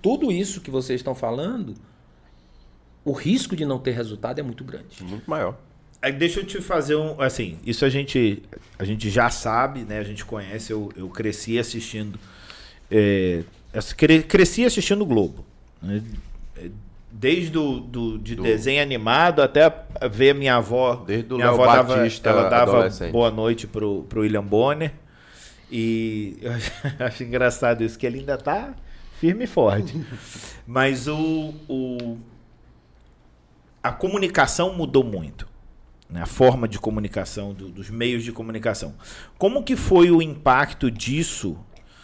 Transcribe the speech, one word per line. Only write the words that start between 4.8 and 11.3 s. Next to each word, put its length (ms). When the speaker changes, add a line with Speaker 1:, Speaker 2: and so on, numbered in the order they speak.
Speaker 2:
Muito 260
maior. 260
Speaker 3:
Aí 100
deixa 280
eu 40
te 160
fazer 360
um, 260
assim, 420
isso 220
a 40
gente, 520
a 40
gente 280
já 180
sabe, 540
né? 160
A 40
gente 220
conhece, 480
eu, 220
eu 140
cresci 500